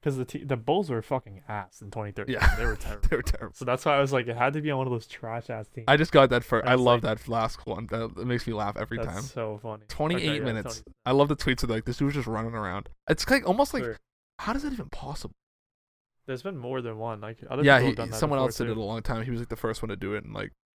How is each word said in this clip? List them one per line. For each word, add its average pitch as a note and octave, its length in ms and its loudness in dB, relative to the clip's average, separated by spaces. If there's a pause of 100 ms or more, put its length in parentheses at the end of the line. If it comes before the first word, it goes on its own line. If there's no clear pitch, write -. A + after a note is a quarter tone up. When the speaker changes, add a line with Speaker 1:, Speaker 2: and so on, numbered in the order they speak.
Speaker 1:
'cause C#3 140 0
the B2+ 80 -2
te-, - 180 -10
the C3+ 140 -2
Bulls D3+ 340 0
were A#2 100 0
fucking G2+ 460 -6
ass G#2 340 -8
in G2+ 120 -14
twenty G#2+ 180 -6
thirteen. G2+ 240 -6
Speaker 2:
Yeah. - 220 4
Speaker 1:
They A#2+ 100 -2
were A2 100 0
Speaker 2:
<laughs> - 40 -10
Speaker 1:
terrible. G#2 280 0
Speaker 2:
They - 80 4
were B2 60 0
terrible. - 320 -4
Speaker 1:
So - 100 -12
that's B2 200 0
why D3+ 120 4
I C#3 40 4
was C#3 120 2
like, B2 140 2
it A#2 100 -4
had B2+ 180 2
to D#3 60 0
be D3 120 -2
on C3+ 60 0
one C3 100 0
of B2 40 0
those A2+ 140 -4
trash-ass A2+ 640 -10
teams. A#2 180 -12
Speaker 2:
I C#3 100 8
just D#3 140 2
got C3+ 200 10
that B2 120 4
for, A#2+ 240 2
I B2 40 4
Speaker 1:
That's B2+ 120 6
Speaker 2:
love A#2+ 220 6
Speaker 1:
like A2 160 0
Speaker 2:
that - 80 -14
last A2+ 380 -2
one. G#2+ 200 -6
That, A2+ 300 -4
that G2+ 100 -6
makes B2 220 0
me A#2 40 -2
laugh G#2 240 -2
every A2 220 -4
Speaker 1:
That's A2+ 140 -4
Speaker 2:
time. G2 100 -6
Speaker 1:
so A2 400 -6
funny. G#2+ 240 -10
Speaker 2:
Twenty-eight D#3+ 420 0
Speaker 1:
Okay, D3 100 -2
yeah, C#3 60 -4
Speaker 2:
minutes. A2+ 400 -4
Speaker 1:
Tony. - 100 -20 (120)
Speaker 2:
I B2+ 60 2
love C#3+ 160 8
the D3 80 2
tweets C3 260 0
of, - 80 0
like, A2+ 140 -2
this A#2+ 140 -4
dude C#3 80 2
was C#3+ 100 0
just B2+ 100 -2
running A2+ 280 -2
around. G2+ 340 -4 (200)
It's, - 220 0
like, C4+ 160 4
almost A#3+ 280 2
like, A#3+ 100 -2
Speaker 1:
Sure. A#2 120 -6 (440)
Speaker 2:
how A3 160 -2
is C#4+ 80 -6
that C#4+ 80 -2
even G#3+ 160 -8
possible? - 480 -10 (880)
Speaker 1:
There's B2+ 160 -6
been F#3+ 160 -8
more B2+ 240 -4
than A2+ 160 -6
one. A2 220 -6
Like, A2 180 -12 (100)
other B2+ 140 0
Speaker 2:
Yeah, C#3 140 10
Speaker 1:
people B2 80 6
Speaker 2:
he, C3+ 60 4
Speaker 1:
have - 60 -2
done A2+ 140 -4
that A2 60 -6
Speaker 2:
someone D3 220 2
Speaker 1:
before, C3 100 2
Speaker 2:
else A#2 80 -4
did C3 80 -2
Speaker 1:
too. A#2 80 -2
Speaker 2:
it G#2+ 40 -2
a A2+ 60 -4
long A2 200 -4
time. A2+ 220 -2
He B2+ 60 -6
was, A#2 80 -4
like, A#2 120 -8
the A#2+ 40 -4
first A2+ 260 -4
one A2 100 -6
to G2 60 -6
do F#2+ 180 -4
it G#2 100 -6
in, - 80 -14
like, - 180 -8 (260)